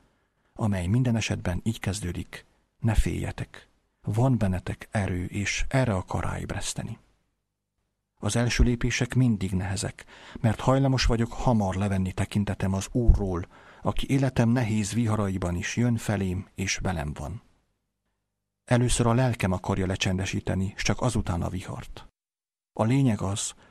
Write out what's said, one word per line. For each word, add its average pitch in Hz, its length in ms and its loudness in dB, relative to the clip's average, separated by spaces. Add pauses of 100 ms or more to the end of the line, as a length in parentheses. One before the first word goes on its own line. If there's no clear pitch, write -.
(580)
amely 98 280 -2
minden 117 300 2
esetben 95 460 -2
így 110 160 -4
kezdődik: 87 680 -6 (320)
"Ne 113 160 2
féljetek." - 760 -2 (400)
Van 117 300 2
bennetek 98 520 -2
erő, 92 340 -2
és - 440 -4
erre 127 260 2
akar 90 300 -4
ráébreszteni. 92 760 -6 (1200)
Az 104 160 -2
első 120 280 4
lépések 120 500 0
mindig 110 380 2
nehezek, 92 520 -4 (360)
mert 110 200 2
hajlamos 131 440 2
vagyok 113 280 2
hamar 107 420 2
levenni 95 380 0
tekintetem 98 600 -2
az 95 200 -2
Úrról, 101 540 4 (360)
aki - 280 -2
életem 131 380 2
nehéz 107 440 0
viharaiban 101 640 0
is 87 220 -4
jön 120 200 2
felém, 95 580 -2
és 95 220 -2
velem 80 360 -4
van. 117 300 -10 (1200)
Először 123 420 4
a 117 80 4
lelkem 117 380 2
akarja 95 340 0
lecsendesíteni, 95 920 -2
s - 60 -6
csak - 180 0
azután 101 420 0
a 80 60 -4
vihart. - 600 -10 (640)
A - 120 0
lényeg 123 360 4
az, 98 340 -4 (160)